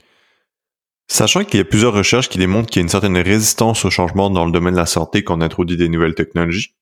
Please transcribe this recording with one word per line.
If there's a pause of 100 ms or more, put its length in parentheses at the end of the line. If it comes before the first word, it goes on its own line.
(1080)
Sachant
qu'il
y
a
plusieurs
recherches
qui
démontrent
qu'il
y
a
une
certaine
résistance
au
changement
dans
le
domaine
de
la
santé
quand
on
introduit
des
nouvelles
technologies, (100)